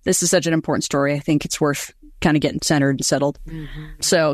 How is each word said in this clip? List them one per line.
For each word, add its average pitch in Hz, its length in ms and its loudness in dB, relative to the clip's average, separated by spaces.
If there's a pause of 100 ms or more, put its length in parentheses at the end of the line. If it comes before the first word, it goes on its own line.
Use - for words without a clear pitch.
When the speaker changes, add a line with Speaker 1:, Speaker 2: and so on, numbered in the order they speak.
Speaker 1:
this 185 200 0
is 170 80 0
such 170 160 2
an 165 60 2
important 156 300 0
story. 143 300 0
I 143 60 -2
think 147 260 0
it's - 160 -4
worth 143 320 -2 (280)
kind 151 140 4
of 147 60 2
getting - 220 -2
centered 139 340 2
and 123 80 -4
settled. 143 320 0 (100)
Speaker 2:
Mm-hmm. 156 540 -12
Speaker 1:
So, 160 320 2